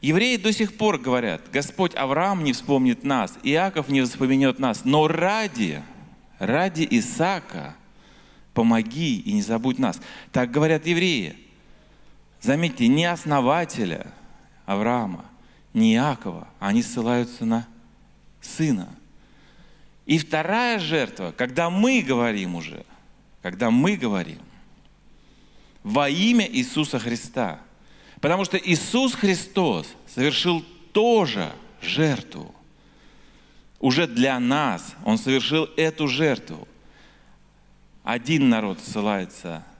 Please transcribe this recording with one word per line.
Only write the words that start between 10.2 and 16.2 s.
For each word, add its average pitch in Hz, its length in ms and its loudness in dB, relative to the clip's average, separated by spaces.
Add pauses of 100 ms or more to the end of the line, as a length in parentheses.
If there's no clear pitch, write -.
Так 123 220 0
говорят 156 340 2
евреи. 170 500 0 (1040)
Заметьте, 139 460 0
не 151 200 4
основателя 147 1040 0 (520)
Авраама, 104 600 -2 (500)
не 113 200 4
Иакова, 113 520 -2 (140)